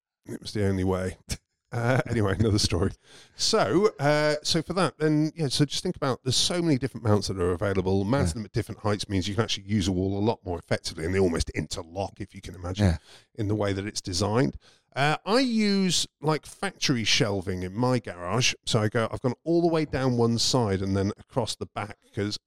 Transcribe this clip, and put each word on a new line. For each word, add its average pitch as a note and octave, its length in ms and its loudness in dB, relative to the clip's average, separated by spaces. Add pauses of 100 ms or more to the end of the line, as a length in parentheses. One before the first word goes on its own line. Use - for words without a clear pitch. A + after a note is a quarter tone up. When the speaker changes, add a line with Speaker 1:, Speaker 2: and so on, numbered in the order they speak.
(260)
Speaker 1:
It - 160 -12
was - 120 -12
the G#2 120 0
only F#2+ 200 0
way. F#2 320 -2 (100)
<laughs> - 100 -6 (320)
Uh, A#2+ 380 0
anyway, G#2 320 0
another G#2+ 180 4
story. F#2 360 0 (420)
So, F#3 520 2 (120)
uh, D3+ 420 2
so E3 200 -2
for - 100 -12
that, E3+ 280 0
then, D3+ 360 2
yeah, D#3 140 -2
so D3 160 2
just - 180 -6
think F#3 140 -4
about, C3+ 260 -2
there's B2+ 140 0
so F3 240 0
many D#3+ 160 4
different B2 260 -6
mounts G#2 240 4
that F#2+ 100 -4
are F2+ 140 2
available. F#2+ 540 0
Mounting G2 240 2
Speaker 2:
Yeah. D#2+ 60 -4
Speaker 1:
them G#2+ 100 -8
at - 80 -20
different A2 260 -6
heights G#2 300 -2
means F#2+ 180 0
you G2+ 80 -4
can A2 80 2
actually G2 220 -4
use G2+ 240 2
a - 20 2
wall F#2+ 260 0
a G2+ 60 0
lot A2 220 0
more F2 120 -4
effectively, - 480 -6
and F2+ 80 -2
they F#2+ 60 2
almost E2+ 300 0
interlock, F2 720 -8
if G2 120 -12
you G2 60 -16
can F#2 160 -14
imagine, F#2 300 0
Speaker 2:
Yeah. E2+ 120 4 (380)
Speaker 1:
in G#2 140 -4
the G#2 40 0
way G2+ 200 0
that G2 120 -4
it's G#2 140 -6
designed. G#2 580 0 (380)
Uh, D3 300 0
I G#3 160 2
use, G#3 680 2 (140)
like, D3+ 240 0
factory - 580 -2
shelving G2 600 0
in F#2 120 -8
my B2 240 2
garage. F#2 540 -2 (120)
So - 160 2
I G#2+ 60 2
go, A2+ 240 0
I've A2+ 100 -8
gone B2 220 -2
all E3+ 180 2
the F3 60 4
way E3 160 2
down C3 320 0
one A#2 240 4
side G#2 420 2
and G2 140 0
then G2 240 2
across - 380 -6
the G2+ 80 -8
back G#2 320 -10 (180)
'cause G#2 320 -4